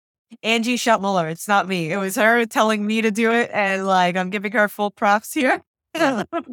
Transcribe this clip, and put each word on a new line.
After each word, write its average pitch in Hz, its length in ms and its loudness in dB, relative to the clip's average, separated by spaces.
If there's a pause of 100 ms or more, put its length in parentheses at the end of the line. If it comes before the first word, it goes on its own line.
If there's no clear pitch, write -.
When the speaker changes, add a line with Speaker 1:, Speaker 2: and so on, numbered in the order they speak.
(420)
Speaker 1:
Angie 233 340 0
Schutmuller, 196 540 0
it's - 180 -10
not 196 200 2
me. 170 240 -2
It 196 60 -2
was 190 180 -4
her 233 300 4
telling 220 400 0
me 220 160 0
to 226 80 2
do 226 220 0
it, 233 200 0
and, 190 340 -2
like, 180 300 2
I'm 185 140 -2
giving 202 220 -6
her 208 160 2
full 208 220 -4
props 208 440 0
here. 302 320 0
<laughs> - 280 -20
Speaker 2:
Yeah. 269 300 0 (280)